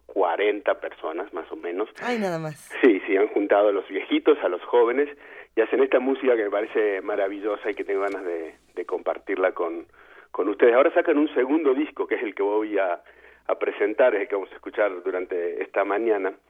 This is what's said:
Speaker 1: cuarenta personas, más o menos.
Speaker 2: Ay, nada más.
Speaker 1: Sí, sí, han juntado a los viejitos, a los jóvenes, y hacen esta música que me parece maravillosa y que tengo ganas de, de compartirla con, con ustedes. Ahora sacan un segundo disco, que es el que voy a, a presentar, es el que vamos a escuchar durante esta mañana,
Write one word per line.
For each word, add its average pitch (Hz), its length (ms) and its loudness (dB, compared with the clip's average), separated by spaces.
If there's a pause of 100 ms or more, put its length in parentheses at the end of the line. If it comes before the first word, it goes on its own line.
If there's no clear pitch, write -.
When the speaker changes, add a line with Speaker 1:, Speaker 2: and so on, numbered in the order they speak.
Speaker 1:
cuarenta 98 760 0
personas, 82 540 -10
más - 180 -10
o 160 60 -10
menos. 214 320 -6 (120)
Speaker 2:
Ay, 233 180 -4
nada 180 200 -2
más. 156 160 -8 (260)
Speaker 1:
Sí, 107 240 6
sí, 98 120 0
han 104 100 2
juntado 104 400 2
a 104 60 4
los 95 160 -4
viejitos, 143 520 2
a 98 60 0
los 87 160 -2
jóvenes, 123 460 2 (480)
y 110 40 2
hacen 117 200 2
esta 135 200 4
música 127 340 2
que 110 80 0
me 101 60 -2
parece 101 520 0
maravillosa 101 680 -4
y 98 60 -4
que 95 100 -6
tengo 98 160 -2
ganas 98 240 -6
de, 82 300 -8 (180)
de 87 120 -8
compartirla 92 680 -2
con, 85 320 -6 (460)
con 95 180 -2
ustedes. 113 240 6
Ahora 139 200 4
sacan 156 240 2
un 147 160 2
segundo 139 400 2
disco, - 340 -2
que 110 80 -2
es 107 80 -4
el 104 120 -6
que 98 80 -2
voy 104 340 0
a, 92 240 0 (460)
a 95 100 0
presentar, 107 580 2
es 101 80 0
el - 40 -6
que - 80 -4
vamos 95 160 -6
a - 40 -18
escuchar 101 360 -2 (100)
durante 90 600 -4
esta 98 220 -2
mañana, 101 480 0 (160)